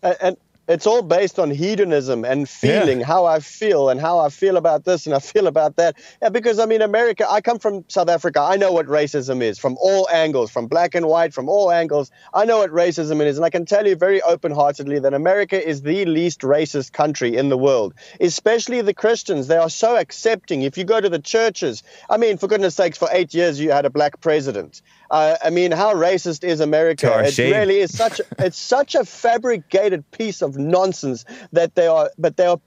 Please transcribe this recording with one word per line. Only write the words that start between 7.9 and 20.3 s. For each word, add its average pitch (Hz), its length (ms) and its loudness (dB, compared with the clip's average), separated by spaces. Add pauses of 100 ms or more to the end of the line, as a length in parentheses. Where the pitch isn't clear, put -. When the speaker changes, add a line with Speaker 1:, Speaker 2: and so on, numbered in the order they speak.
Speaker 1:
Africa. 165 300 0
I 170 160 2
know 196 160 2
what 165 140 0
racism 135 560 -2
is 110 160 -2
from 131 220 -4
all 190 320 2
angles, 156 380 0
from 117 160 -6
black 165 280 0
and 170 120 0
white, 165 260 2
from 131 160 -8
all 196 220 2
angles. 156 400 0 (240)
I 202 100 4
know 226 140 2
what 196 120 2
racism 156 540 0
is. 143 140 0
And 165 80 0
I 165 40 2
can 175 140 -4
tell 202 220 2
you 190 100 2
very 190 260 2
open-heartedly 143 800 0
that 139 140 0
America 190 520 0
is 147 160 -4
the 170 220 -2
least 165 360 -2
racist 143 520 0
country 143 420 -2
in 135 140 0
the 135 100 2
world, 127 360 0 (260)
especially 226 640 0
the 202 120 0
Christians. 208 520 -2
They 160 100 2
are 165 140 0
so 226 260 0
accepting. 185 680 -2